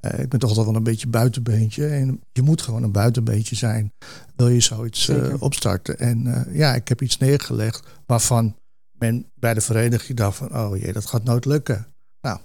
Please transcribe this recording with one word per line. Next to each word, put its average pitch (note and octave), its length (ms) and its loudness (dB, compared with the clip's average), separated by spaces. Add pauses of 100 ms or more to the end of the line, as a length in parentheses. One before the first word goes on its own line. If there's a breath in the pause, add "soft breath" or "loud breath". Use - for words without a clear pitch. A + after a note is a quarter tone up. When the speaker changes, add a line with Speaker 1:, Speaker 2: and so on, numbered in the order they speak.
Speaker 1:
Eh, - 180 -4
ik C3+ 100 -4
ben B2+ 120 0
toch B2 80 2
altijd G#2+ 180 2
wel A2 100 0
een A2+ 60 0
beetje A2+ 260 -2
buitenbeentje. A2+ 760 0
En C3+ 340 -2 (120)
je B2+ 100 0
moet D#3 200 4
gewoon A#2 200 -4
een G#2+ 100 0
buitenbeentje A2 640 2
zijn, G#2+ 360 -2 (440 loud breath)
wil B2 120 6
je A#2+ 120 6
zoiets, A2+ 480 -2
eh, D#3 80 2
Speaker 2:
Zeker. C3+ 240 0
Speaker 1:
opstarten. - 580 -2
En, A#2+ 280 0 (200)
eh, - 100 -10
ja, D3 180 4
ik B2 140 -4
heb - 140 0
iets B2+ 160 -2
neergelegd A#2+ 640 0 (240 loud breath)
waarvan A2+ 480 2 (440)
men A#2 360 -2
bij A#2 200 0
de A2 60 0
vereniging A#2 580 0
dacht G2+ 180 2
van, C#3 200 -10
"Oh G#2 200 -2
jee, - 160 -6
dat G#2 140 -6
gaat A2+ 180 -2
nooit A#2+ 200 2
lukken." C3+ 420 -2 (340)
Nou. G#2+ 240 -6